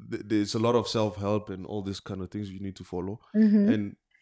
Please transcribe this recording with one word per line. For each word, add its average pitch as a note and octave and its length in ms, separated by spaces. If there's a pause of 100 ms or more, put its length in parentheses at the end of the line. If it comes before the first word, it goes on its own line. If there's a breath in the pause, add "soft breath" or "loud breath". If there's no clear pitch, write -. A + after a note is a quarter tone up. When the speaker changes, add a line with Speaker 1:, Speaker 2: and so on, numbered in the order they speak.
Speaker 1:
the, A2+ 100
there's G#2 360
a A#2 40
lot A#2 160
of A2 120
self-help G2+ 640
and F#2 160
all G#2 160
this G2 180
kind F#2+ 220
of F2+ 80
things G#2 200
you F#2+ 100
need G2 160
to - 80
follow. F#2 360 (160)
Speaker 2:
Mm-hmm. G#3+ 320
Speaker 1:
And G#2 280 (240)